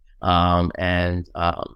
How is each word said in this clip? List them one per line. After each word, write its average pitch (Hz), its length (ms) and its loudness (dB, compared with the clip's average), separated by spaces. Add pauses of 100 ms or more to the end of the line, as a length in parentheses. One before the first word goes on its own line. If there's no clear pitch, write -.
(220)
Um, 87 540 2
and, 87 600 -2
um, - 400 -4